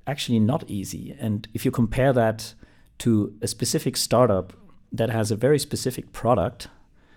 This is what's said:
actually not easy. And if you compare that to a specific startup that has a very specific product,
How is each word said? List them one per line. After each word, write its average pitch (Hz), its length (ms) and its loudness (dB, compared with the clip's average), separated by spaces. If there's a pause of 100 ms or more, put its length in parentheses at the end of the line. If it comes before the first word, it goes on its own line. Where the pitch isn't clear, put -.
actually 127 320 0
not 113 300 2
easy. - 500 -8
And 107 340 -4
if - 120 -8
you 131 60 4
compare 127 420 2
that 110 420 0 (440)
to 107 440 0
a 113 40 -4
specific - 500 -2
startup 110 560 2 (400)
that 113 180 -2
has 110 200 0
a 104 60 0
very 135 220 2
specific - 540 -6
product, 113 560 0 (480)